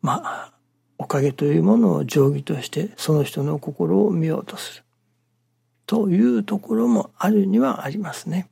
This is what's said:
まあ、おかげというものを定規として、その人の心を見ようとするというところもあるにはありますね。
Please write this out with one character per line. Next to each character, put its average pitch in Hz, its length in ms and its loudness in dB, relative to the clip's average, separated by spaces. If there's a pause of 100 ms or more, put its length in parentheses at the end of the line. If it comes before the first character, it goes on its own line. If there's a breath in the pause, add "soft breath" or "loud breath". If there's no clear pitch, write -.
ま - 240 -2
あ、 - 280 -10 (440)
お - 100 -10
か 143 140 -2
げ 139 120 2
と 139 120 -4
い 147 140 2
う 160 40 4
も 202 140 6
の 220 160 4
を 147 140 0
定 139 240 4
規 143 120 -4
と 139 200 -6
し - 80 -10
て、 185 260 -4
そ - 160 -2
の 151 100 4
人 139 200 -4
の 147 160 -2
心 175 480 0
を 214 40 2
見 165 180 0
よ 156 100 -2
う - 80 -8
と - 100 -14
す - 220 -12
る - 60 -20 (1000)
と 208 240 0
い 180 140 2
う 240 200 2
と 208 160 -4
こ 214 180 -4
ろ 233 120 2
も 226 300 0
あ 185 100 -2
る 208 160 4
に 190 140 2
は 262 260 0
あ 139 60 -6
り 165 80 -8
ま 175 160 -8
す - 160 -10
ね。 180 220 -4